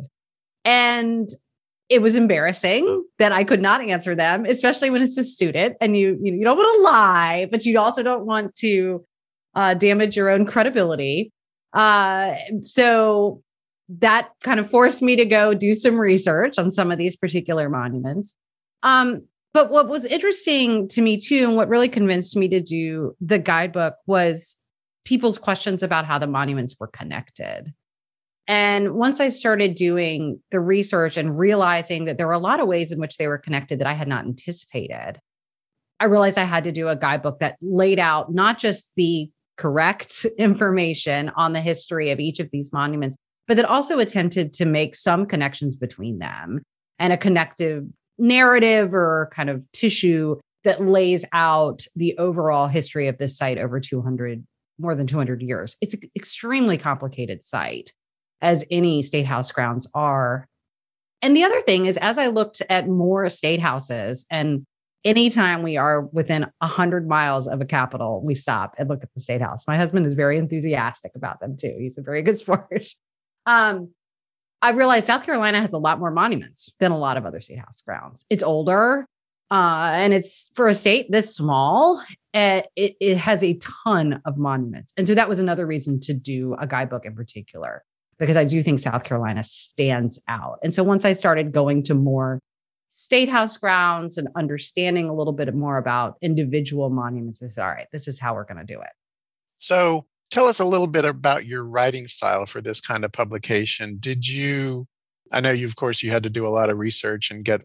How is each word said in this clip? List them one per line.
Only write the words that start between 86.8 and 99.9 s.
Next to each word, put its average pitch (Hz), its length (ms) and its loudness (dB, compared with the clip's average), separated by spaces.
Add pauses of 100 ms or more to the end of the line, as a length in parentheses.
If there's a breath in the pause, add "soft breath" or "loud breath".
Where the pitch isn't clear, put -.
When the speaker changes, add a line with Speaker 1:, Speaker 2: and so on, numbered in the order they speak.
Speaker 1:
in 110 100 -14
particular, 98 720 -14 (340)
because 160 200 2
I 151 60 6
do 151 180 2
think 143 180 2
South 120 240 -4
Carolina 113 400 -4
stands - 760 -2 (100)
out. - 340 -8
And 165 100 0
so 185 100 2
once 196 220 4
I 202 80 4
started 156 400 2
going 143 300 2
to 143 120 0
more 135 460 0 (560)
State 254 320 2
House 226 280 0
grounds 175 640 0
and 143 180 -6
understanding 170 720 -2
a 156 60 -6
little 151 180 -2
bit 139 200 -4
more 143 260 -2
about 123 440 -2
individual 143 680 -2
monuments 120 520 -6
is, 120 160 -14
all 98 80 -4
right, 67 240 -8
this 151 160 -10
is 135 140 -10
how 120 140 -4
we're 104 100 -10
gonna 90 200 -16
do 67 160 -16
it. 50 120 -18 (640)
Speaker 2:
So 175 500 0 (240)